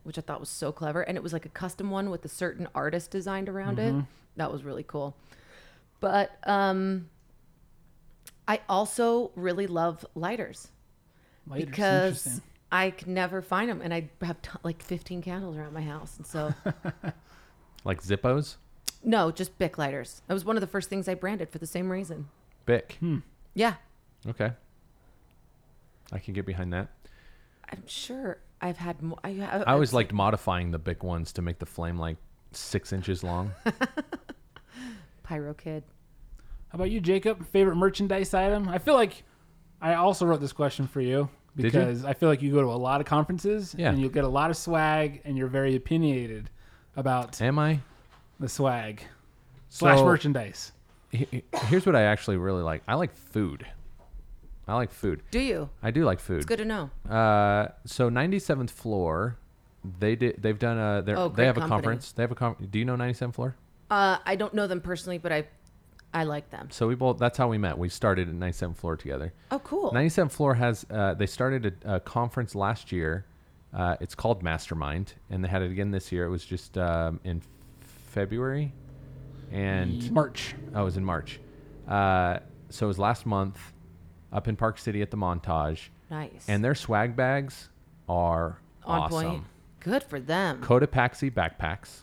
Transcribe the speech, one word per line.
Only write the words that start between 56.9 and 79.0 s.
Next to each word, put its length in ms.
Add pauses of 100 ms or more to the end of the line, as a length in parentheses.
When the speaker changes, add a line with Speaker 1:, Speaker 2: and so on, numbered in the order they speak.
Speaker 3:
Uh, 600 (160)
so 240
ninety-seventh 600
Floor, 680 (600)
they 160
did, 260
they've 160
done 220
a, 220
they're, 160
Speaker 1:
Oh, 100
Speaker 3:
they 80
Speaker 1:
great 120
Speaker 3:
have 100
a 40
Speaker 1:
company. 200
Speaker 3:
conference. 320
They 100
have 80
a 40
con-, 360
do 80
you 60
know 100
ninety-seventh 400
Floor? 200 (360)
Speaker 1:
Uh, 340
I 120
don't 160
know 120
them 140
personally, 380
but 160
I, 100 (720)
I 100
like 260
them. 220
Speaker 3:
So 160
we 80
both, 220
that's 200
how 120
we 80
met. 200
We 120
started 400
at 60
ninety-seventh 440
Floor 160
together. 380 (180)
Speaker 1:
Oh, 80
cool. 320
Speaker 3:
Ninety-seventh 420
Floor 220
has, 340
uh, 260
they 100
started 580
a, 120
a 40
conference 560
last 380
year. 320 (480)
Uh, 260
it's 160
called 280
Mastermind, 720 (160)
and 140
they 60
had 120
it 100
again 200
this 180
year. 140
It 60
was 160
just, 320
um, 480
in 160 (400)
February. 880 (800)